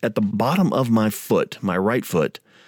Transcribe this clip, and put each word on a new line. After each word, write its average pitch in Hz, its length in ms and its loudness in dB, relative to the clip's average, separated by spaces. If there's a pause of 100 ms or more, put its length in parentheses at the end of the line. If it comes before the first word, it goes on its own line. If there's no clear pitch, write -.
at 113 120 -2
the 113 80 -2
bottom 117 500 0
of 127 180 0
my 110 200 4
foot, - 500 -2
my 92 160 -2
right 104 280 0
foot, - 360 -2 (280)